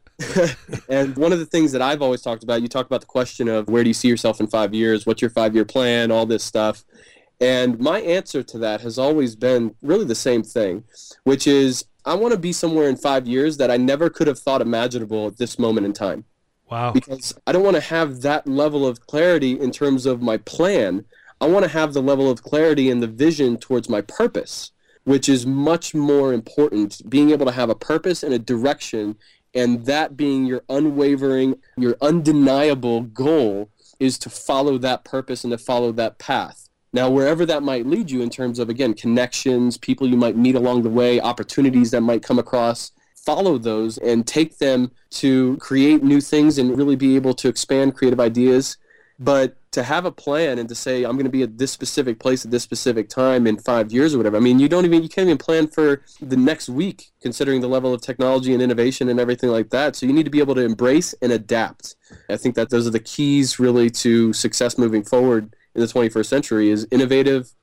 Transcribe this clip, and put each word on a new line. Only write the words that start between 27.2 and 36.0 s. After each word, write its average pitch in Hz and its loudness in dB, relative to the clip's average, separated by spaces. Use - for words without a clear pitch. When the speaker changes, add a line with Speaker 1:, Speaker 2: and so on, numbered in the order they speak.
Speaker 1:
able 143 2
to 120 0
have 123 -2
a 107 0
purpose 160 -4
and 143 -2
a 117 0
direction, 113 -4
and 120 0
that 143 -2
being 135 -2
your 127 -4
unwavering, 139 0
your 123 0
undeniable 143 2
goal 117 -2
is 131 0
to 120 -12
follow 139 -2
that 127 -4
purpose 131 -8
and 120 -4
to 117 -4
follow 120 -2
that 113 -4